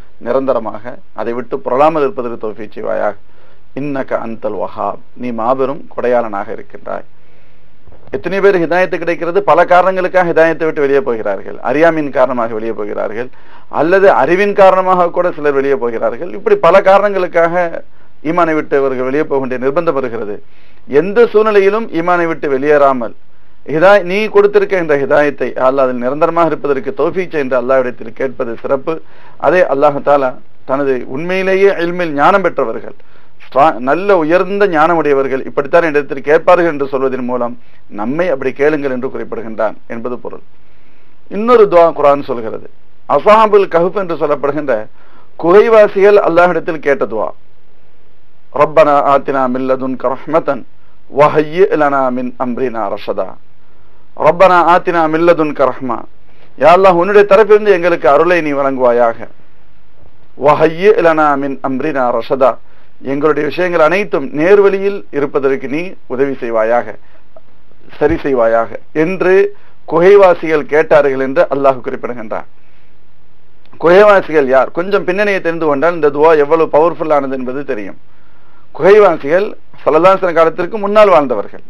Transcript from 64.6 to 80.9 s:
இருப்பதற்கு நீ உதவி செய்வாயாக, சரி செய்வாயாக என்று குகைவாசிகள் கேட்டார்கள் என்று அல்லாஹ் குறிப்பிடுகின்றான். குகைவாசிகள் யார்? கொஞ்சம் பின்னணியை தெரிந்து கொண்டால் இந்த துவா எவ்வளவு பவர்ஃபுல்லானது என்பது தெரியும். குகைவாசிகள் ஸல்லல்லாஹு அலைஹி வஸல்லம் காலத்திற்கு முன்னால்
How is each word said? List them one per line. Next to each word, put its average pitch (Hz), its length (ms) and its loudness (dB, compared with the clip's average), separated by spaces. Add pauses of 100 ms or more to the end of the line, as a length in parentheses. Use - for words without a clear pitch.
இருப்பதற்கு 139 580 -2
நீ 170 240 -6 (140)
உதவி 135 260 -2
செய்வாயாக, 113 600 0 (1040)
சரி 151 180 0
செய்வாயாக 113 540 0 (240)
என்று 185 640 2 (320)
குகைவாசிகள் 170 720 6
கேட்டார்கள் 143 600 2
என்று 135 300 0
அல்லாஹ் 135 300 2
குறிப்பிடுகின்றான். 113 640 -8 (1300)
குகைவாசிகள் 175 640 6
யார்? 127 240 4
கொஞ்சம் 190 340 -2
பின்னணியை 196 360 0
தெரிந்து 165 260 -2
கொண்டால் 151 280 2
இந்த 151 160 2
துவா 151 260 4
எவ்வளவு 151 360 2
பவர்ஃபுல்லானது 151 600 2
என்பது 131 320 -6
தெரியும். 107 340 -8 (800)
குகைவாசிகள் 180 760 4 (300)
ஸல்லல்லாஹு - 40 -2
அலைஹி 175 300 4
வஸல்லம் 185 140 -2
காலத்திற்கு 165 460 0
முன்னால் 202 300 4